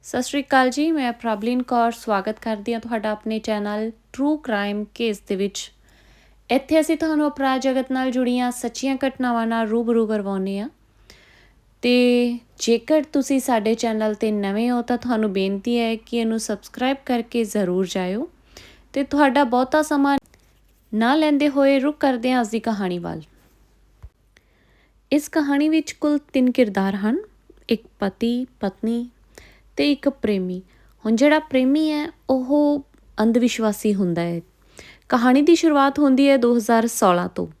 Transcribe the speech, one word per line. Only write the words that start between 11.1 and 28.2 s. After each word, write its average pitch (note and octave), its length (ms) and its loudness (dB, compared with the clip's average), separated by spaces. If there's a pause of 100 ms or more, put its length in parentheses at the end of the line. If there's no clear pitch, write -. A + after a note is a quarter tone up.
ਤੇ A#3+ 560 2 (200)
ਜੇਕਰ A#3 440 2
ਤੁਸੀਂ C#4 380 0
ਸਾਡੇ A3+ 340 0
ਚੈਨਲ A3 380 -2
'ਤੇ G#3+ 180 -2
ਨਵੇਂ G#3 400 -2
ਹੋ A#3+ 120 0
ਤਾਂ B3 160 -2
ਤੁਹਾਨੂੰ A3 340 -2
ਬੇਨਤੀ G3 460 -2
ਹੈ A3+ 160 0
ਕਿ A3+ 220 -8
ਇਹਨੂੰ A3+ 240 -2
ਸਬਸਕ੍ਰਾਈਬ B3+ 560 -4 (100)
ਕਰਕੇ A#3 380 -2
ਜ਼ਰੂਰ F#3+ 420 0
ਜਾਇਓ। F#3+ 420 -4 (640)
ਤੇ C#4 100 -2
ਤੁਹਾਡਾ C#4+ 420 4
ਬਹੁਤਾ B3+ 380 2
ਸਮਾਂ C#4 360 2 (760)
ਨਾ A#3 200 2
ਲੈਂਦੇ D4 340 2
ਹੋਏ C#4 300 4
ਰੁਕ D4 220 -2
ਕਰਦੇ B3+ 320 0
ਹਾਂ B3+ 80 2
ਅੱਜ A3 80 -2
ਦੀ A3 120 -4
ਕਹਾਣੀ G3 380 -4
ਵੱਲ। D#3+ 220 -8 (1900)
ਇਸ D4 160 0
ਕਹਾਣੀ C#4+ 400 0
ਵਿੱਚ D#4 240 -2
ਕੁੱਲ D4 260 -2 (140)
ਤਿੰਨ B3+ 180 2
ਕਿਰਦਾਰ G3 440 0
ਹਨ, G#3+ 240 -2 (500)
ਇੱਕ A3 140 -2 (180)
ਪਤੀ, A#3 460 -2 (140)